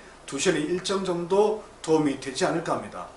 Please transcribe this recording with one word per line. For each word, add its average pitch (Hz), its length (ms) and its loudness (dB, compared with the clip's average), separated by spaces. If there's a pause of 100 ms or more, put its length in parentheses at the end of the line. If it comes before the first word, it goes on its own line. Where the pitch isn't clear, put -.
(260)
두션이 151 340 0
일정 180 440 -2
정도 185 580 2 (200)
도움이 151 380 2
되지 135 260 -2
않을까 160 280 0
합니다. 98 320 -8 (100)